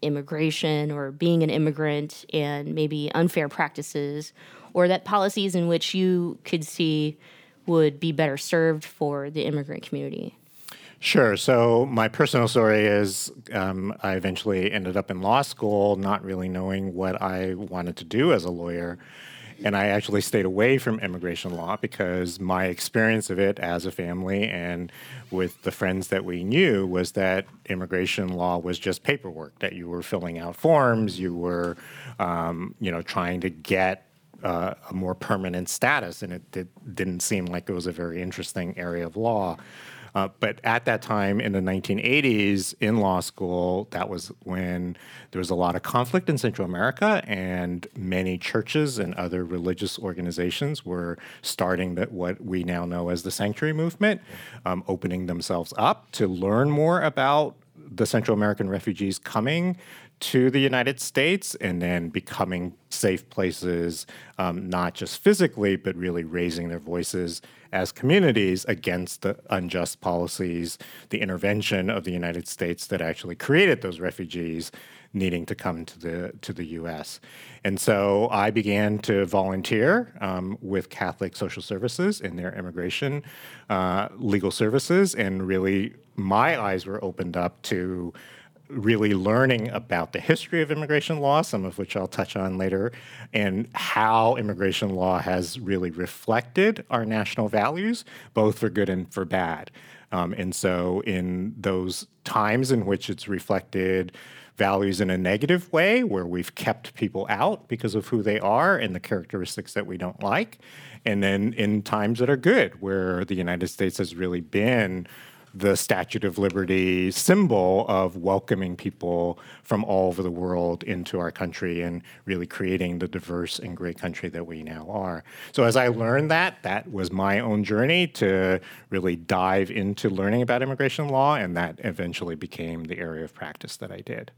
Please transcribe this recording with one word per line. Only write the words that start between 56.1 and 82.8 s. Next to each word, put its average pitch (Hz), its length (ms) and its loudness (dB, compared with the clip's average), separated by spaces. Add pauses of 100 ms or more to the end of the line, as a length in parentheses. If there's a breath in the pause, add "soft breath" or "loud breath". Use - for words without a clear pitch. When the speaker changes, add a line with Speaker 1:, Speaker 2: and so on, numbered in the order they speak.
Speaker 2:
to 104 160 0
learn 101 400 2
more 156 320 2
about 143 560 2 (180)
the 110 300 -2
Central 110 320 2
American 104 320 0
refugees 95 500 -2
coming 165 560 -2 (460 loud breath)
to 131 280 4
the 135 100 2
United 131 420 2
States 170 540 0
and 90 260 -2
then 87 260 0
becoming 90 680 -4 (160)
safe - 400 0
places, 87 800 -2 (300 loud breath)
um, 92 320 -4
not 90 240 -2
just - 280 -8
physically, 147 540 4
but 92 220 -4
really 87 260 -2
raising 85 460 -2
their 85 100 -6
voices 85 640 -4 (320 loud breath)
as 92 180 0
communities 123 800 4
against 90 540 -2
the 95 140 0 (120)
unjust 87 500 -2
policies, 85 800 -2 (320 loud breath)
the 107 100 -2
intervention 98 720 0
of 98 160 -2
the 92 60 -4
United 87 360 -4
States - 400 -4
that 92 140 -2
actually 82 340 -6
created 143 460 4
those 90 180 -6
refugees 85 720 -6 (420 loud breath)
needing 90 320 0
to - 80 -6
come 82 300 -6
to - 160 -18
the, 85 400 -6
to - 140 -8
the 87 120 -8
U 82 220 -8
S. 78 320 -10 (460 loud breath)
And 98 120 0
so 101 540 4
I 104 200 4
began 104 480 2
to 98 260 2
volunteer, 107 960 2
um, 95 400 -4
with 95 280 -2
Catholic 90 460 -6
Social - 260 -6
Services 143 600 -2
in 87 160 -8
their 90 180 -6
immigration, 90 640 -4 (480 loud breath)